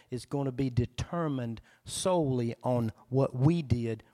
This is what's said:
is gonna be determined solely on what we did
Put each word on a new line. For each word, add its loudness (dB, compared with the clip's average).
is -8
gonna -2
be -2
determined -4
solely 0
on 0
what 2
we 4
did -2